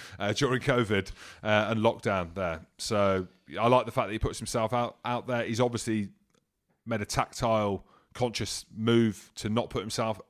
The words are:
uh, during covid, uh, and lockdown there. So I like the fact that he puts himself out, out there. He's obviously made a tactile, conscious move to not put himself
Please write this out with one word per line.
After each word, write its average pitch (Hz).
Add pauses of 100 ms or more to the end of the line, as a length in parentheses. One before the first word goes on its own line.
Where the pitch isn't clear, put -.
(200)
uh, 101
during 127
covid, 110 (320)
uh, 107
and 113
lockdown 98
there. 85 (180)
So 95 (320)
I 113
like 123
the 113
fact 110
that 104
he 110
puts -
himself 113
out, 120
out 120
there. 120
He's 110
obviously 113 (760)
made 113
a 101
tactile, 110 (300)
conscious 117 (100)
move 113
to 110
not 113
put 117
himself 113